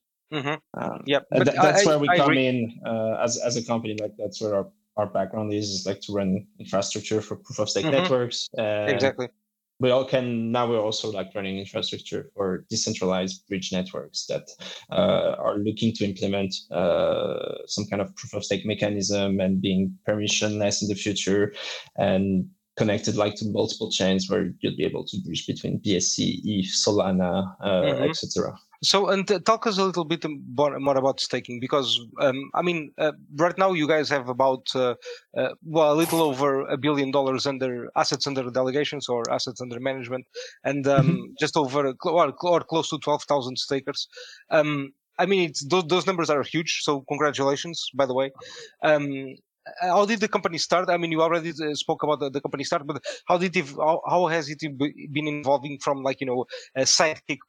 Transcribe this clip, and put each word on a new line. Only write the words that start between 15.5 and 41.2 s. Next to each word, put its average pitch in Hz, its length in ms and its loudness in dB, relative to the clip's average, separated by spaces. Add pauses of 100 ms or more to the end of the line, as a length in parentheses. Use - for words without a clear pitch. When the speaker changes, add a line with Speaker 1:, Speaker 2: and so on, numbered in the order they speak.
Speaker 2:
looking 110 340 0
to 107 100 -4
implement, 98 500 -2 (180)
uh, - 960 0
some 107 180 -4
kind 101 160 -2
of 95 160 -6
proof - 160 -14
of 104 100 -6
stake 98 220 -2
mechanism 101 720 0
and 95 220 2
being 95 440 2
permissionless 104 760 0
in 101 80 0
the 101 60 0
future 101 580 0 (420)
and 95 540 2 (280)
connected, 107 400 0
like, 104 180 0
to 110 140 -6
multiple 107 420 -2
chains 95 380 2
where 98 200 2 (120)
you'll - 160 0
be - 80 0
able - 200 -4
to - 200 -8
bridge 80 200 -6
between - 380 -4
B 98 140 2
S 90 80 0
C, 95 420 -2
eth, 98 260 0
Solana, 95 880 2
uh, 98 60 -4
Speaker 1:
Mm-hmm. 95 380 2
Speaker 2:
et 160 100 -2
cetera. - 420 -4 (240)
Speaker 1:
So, 196 280 4
and, 190 200 0
uh, 190 100 2
talk 220 280 2
us 190 100 0
a 196 60 4
little 175 220 0
bit 165 200 -2 (300)
more, 135 240 2
more 135 180 2
about 135 220 2
staking, 120 400 -6
because, 127 400 0 (220)
um, 135 340 0
I 170 60 2
mean, 170 360 -2
uh, 156 140 2 (240)
right 175 220 2
now 190 160 4
you 151 160 2
guys 156 200 4
have 131 200 0
about, 131 440 2
uh, 127 220 2 (420)
uh, 127 120 0 (120)
well, 156 300 4
a 147 40 4
little 165 260 4
over 139 400 2
a 143 160 -2
billion 139 340 0
dollars 131 340 2
under 127 520 -4
assets 151 280 0
under 135 240 -2
delegations 131 600 0
or 120 200 -2
assets 127 320 -4
under 120 180 -8
management, 127 460 -4 (380)
and, 135 240 0
um, 139 200 6
Speaker 2:
Mm-hmm. 180 140 4 (180)